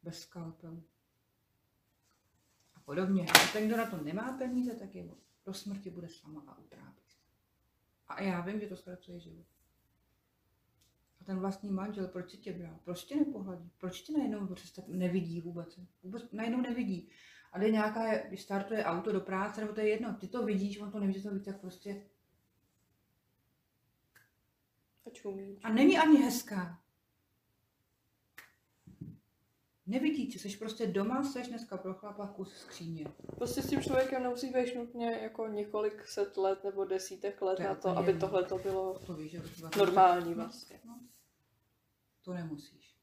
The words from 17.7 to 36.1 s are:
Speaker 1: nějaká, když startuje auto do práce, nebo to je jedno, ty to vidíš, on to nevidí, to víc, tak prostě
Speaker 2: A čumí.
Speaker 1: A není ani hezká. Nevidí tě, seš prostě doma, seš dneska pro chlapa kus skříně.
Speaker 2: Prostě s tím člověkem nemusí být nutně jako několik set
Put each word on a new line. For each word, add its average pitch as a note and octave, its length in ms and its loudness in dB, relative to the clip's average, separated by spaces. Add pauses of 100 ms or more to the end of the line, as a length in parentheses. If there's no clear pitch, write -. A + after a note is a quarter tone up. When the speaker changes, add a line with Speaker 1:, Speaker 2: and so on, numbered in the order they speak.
Speaker 1:
nějaká, A3 460 2 (120)
když F#3 140 -10
startuje G3 420 -2
auto F3 280 0
do F#3+ 80 2
práce, G3 400 -2
nebo G#3+ 120 -4
to G#3+ 80 -4
je G#3+ 80 4
jedno, A3 260 2
ty - 140 -10
to A#3+ 180 -2
vidíš, G3+ 340 0
on G3+ 100 -8
to G#3 100 -6
nevidí, G3 220 2
to G#3 80 -6
víc, G3 140 -4
tak G3 160 -8
prostě G3+ 420 -10 (3000)
Speaker 2:
A A#3 40 -14
čumí. G3 520 -8
Speaker 1:
A A3+ 60 -4
není C#4+ 300 10
ani D#4 240 12
hezká. F#3+ 580 0 (3000)
Nevidí C4 420 2
tě, - 100 -8
seš G3 180 -8
prostě A3 300 -4
doma, G#3+ 380 2
seš B3 240 -4
dneska A3+ 280 -8
pro F#3 180 -6
chlapa G3+ 320 -10
kus F#3+ 300 -10
skříně. E3 480 -10 (320)
Speaker 2:
Prostě A#3+ 260 -2
s - 60 -4
tím C#4 140 2
člověkem C4 400 2
nemusí B3 300 -4
být B3 240 2
nutně A#3+ 340 -4 (120)
jako A3 240 -6
několik G#3 600 -2
set G3+ 280 -2